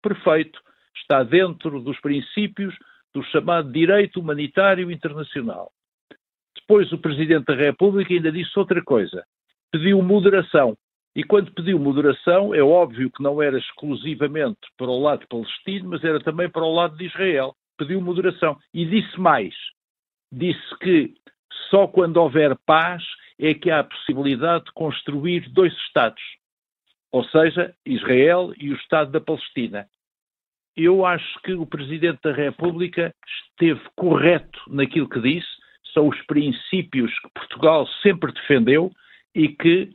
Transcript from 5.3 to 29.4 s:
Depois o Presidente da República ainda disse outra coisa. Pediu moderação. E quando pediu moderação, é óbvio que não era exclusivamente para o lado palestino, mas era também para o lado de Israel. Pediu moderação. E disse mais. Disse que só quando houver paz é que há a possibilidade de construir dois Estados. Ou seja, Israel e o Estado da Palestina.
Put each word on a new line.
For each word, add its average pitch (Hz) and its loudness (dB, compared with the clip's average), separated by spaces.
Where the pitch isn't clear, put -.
Depois 208 4
o 165 -6
Presidente 156 0
da 143 0
República 180 2
ainda 160 0
disse 165 -6
outra 185 0
coisa. 95 -2
Pediu 185 4
moderação. 180 4
E - -4
quando 202 2
pediu 175 -2
moderação, 147 2
é 151 4
óbvio 135 4
que - -12
não 143 -2
era 139 0
exclusivamente 143 -6
para 127 -6
o 127 -2
lado 143 -2
palestino, 180 -10
mas 160 -10
era 156 0
também 165 -4
para 165 -4
o 160 0
lado 165 0
de 175 -12
Israel. 160 -4
Pediu 165 -4
moderação. 175 -2
E 165 -4
disse 196 -2
mais. 139 0
Disse 151 -6
que 165 2
só 196 6
quando 170 2
houver 151 4
paz 165 2
é 156 0
que 151 -2
há 156 2
a 143 0
possibilidade 143 -2
de - -20
construir 156 -4
dois 180 2
Estados. - -2
Ou 127 2
seja, 160 0
Israel 139 2
e 143 -10
o 135 -6
Estado 151 -2
da 151 -2
Palestina. 127 -8